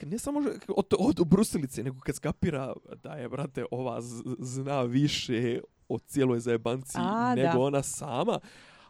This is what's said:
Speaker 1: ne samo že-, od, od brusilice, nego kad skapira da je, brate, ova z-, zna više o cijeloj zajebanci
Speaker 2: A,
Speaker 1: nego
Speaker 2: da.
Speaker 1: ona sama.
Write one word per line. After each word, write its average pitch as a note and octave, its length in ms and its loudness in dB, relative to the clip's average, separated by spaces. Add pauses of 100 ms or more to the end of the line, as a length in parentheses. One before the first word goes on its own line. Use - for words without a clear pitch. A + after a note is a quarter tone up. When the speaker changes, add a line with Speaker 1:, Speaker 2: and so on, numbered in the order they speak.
Speaker 1:
ne D#3+ 140 -6
samo C#4+ 220 -2
že-, C4+ 200 -2 (100)
od, - 160 2 (140)
od G#3 280 4
brusilice, D3+ 560 2
nego C3 160 -6
kad - 160 -4
skapira D3 580 -4 (220)
da - 160 -16
je, C3 180 -10
brate, C3 400 -6
ova A#2+ 320 -4
z-, A#2+ 220 -10 (140)
zna C3+ 440 -2
više B2 800 2 (280)
o A#2 120 -2
cijeloj B2+ 400 2
zajebanci A#2 560 0
Speaker 2:
A, A#3 400 2
Speaker 1:
nego C3 140 4
Speaker 2:
da. B2 100 4
Speaker 1:
ona C#3 240 2
sama. D#3+ 560 -2 (500)